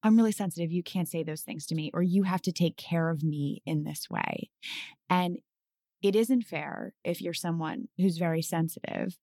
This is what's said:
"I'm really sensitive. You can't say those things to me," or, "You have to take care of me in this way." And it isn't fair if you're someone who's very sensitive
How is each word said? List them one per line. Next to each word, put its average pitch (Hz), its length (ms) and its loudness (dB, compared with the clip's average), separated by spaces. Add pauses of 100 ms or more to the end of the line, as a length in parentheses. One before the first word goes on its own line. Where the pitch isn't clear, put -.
"I'm 220 140 8
really 226 160 8
sensitive. 170 380 -2
You 175 120 0
can't 170 260 -2
say 165 140 -2
those 156 200 -6
things - 260 -10
to 160 60 -2
me," 156 200 -2
or, 170 80 2
"You 185 220 4
have 185 180 0
to 180 100 -2
take 175 240 2
care 165 340 -2
of 156 140 -2
me 147 400 -2
in 151 200 -2
this - 260 -8
way." - 400 -4 (580)
And 180 300 2 (640)
it 196 140 4
isn't 233 260 4
fair - 520 -8 (100)
if 175 180 -2
you're 170 120 -4
someone 165 640 -2
who's 180 220 4
very 165 240 2
sensitive 165 800 -2